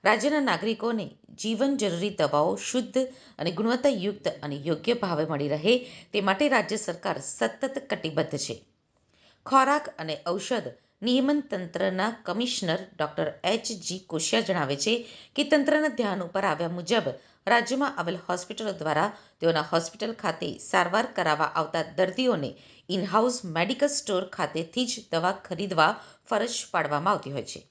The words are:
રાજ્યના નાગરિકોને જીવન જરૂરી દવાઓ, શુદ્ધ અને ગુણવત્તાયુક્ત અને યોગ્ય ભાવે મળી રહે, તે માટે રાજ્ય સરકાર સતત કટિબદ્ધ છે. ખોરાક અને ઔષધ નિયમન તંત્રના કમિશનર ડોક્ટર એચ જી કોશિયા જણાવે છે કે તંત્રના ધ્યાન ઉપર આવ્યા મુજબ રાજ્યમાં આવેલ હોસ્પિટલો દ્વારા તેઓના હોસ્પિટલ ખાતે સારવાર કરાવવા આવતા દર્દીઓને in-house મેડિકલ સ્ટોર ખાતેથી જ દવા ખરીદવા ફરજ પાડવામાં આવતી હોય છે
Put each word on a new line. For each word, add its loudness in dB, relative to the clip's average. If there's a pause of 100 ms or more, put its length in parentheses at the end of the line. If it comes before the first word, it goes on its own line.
રાજ્યના 4
નાગરિકોને -2 (320)
જીવન 0
જરૂરી 0
દવાઓ, 2
શુદ્ધ -2 (400)
અને -2
ગુણવત્તાયુક્ત 0 (140)
અને -4 (100)
યોગ્ય 0
ભાવે 0
મળી -2
રહે, 2 (260)
તે 0
માટે 2
રાજ્ય 2
સરકાર -4
સતત -4 (120)
કટિબદ્ધ -2
છે. -6 (840)
ખોરાક 4 (100)
અને -4 (100)
ઔષધ -2 (300)
નિયમન 4
તંત્રના -2 (140)
કમિશનર -2 (200)
ડોક્ટર -2 (120)
એચ 0 (220)
જી -6
કોશિયા 0
જણાવે 0
છે 0 (300)
કે 2
તંત્રના 4
ધ્યાન -2
ઉપર -2
આવ્યા 0
મુજબ 0 (380)
રાજ્યમાં 2
આવેલ -4 (100)
હોસ્પિટલો -4
દ્વારા 0 (280)
તેઓના 4
હોસ્પિટલ -2
ખાતે -4
સારવાર 2 (100)
કરાવવા 2
આવતા -2 (120)
દર્દીઓને 0 (340)
in-house 2
મેડિકલ 0
સ્ટોર -2
ખાતેથી -4
જ -8
દવા 2
ખરીદવા 0 (300)
ફરજ 2 (200)
પાડવામાં 2
આવતી -4
હોય -6
છે -14